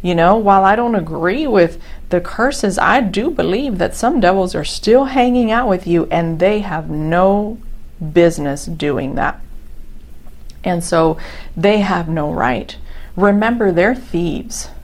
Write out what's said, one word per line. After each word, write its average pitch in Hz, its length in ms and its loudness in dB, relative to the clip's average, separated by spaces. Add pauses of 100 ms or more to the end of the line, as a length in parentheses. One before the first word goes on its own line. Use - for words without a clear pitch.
You 175 140 0
know, 175 220 6
while 196 260 6
I 196 140 6
don't 233 180 0
agree 175 520 -2
with 185 340 4 (280)
the 180 120 2
curses, 220 560 -2
I 220 240 4
do 208 280 0
believe 226 480 -2
that - 160 -2
some 254 280 0
devils 185 340 2
are 156 80 -2
still 247 420 2
hanging 247 460 2
out 233 160 0
with 180 180 0
you 165 240 2
and 165 300 0
they 208 220 4
have 160 280 -6
no 190 720 0 (540)
business 160 520 0
doing 143 500 -4
that. - 260 -4 (1200)
And 175 180 -2
so 160 360 2 (400)
they 202 220 4
have 180 280 0
no 156 240 -2
right. 123 460 -2 (380)
Remember, 208 560 2
they're 185 220 4
thieves. - 760 -4 (140)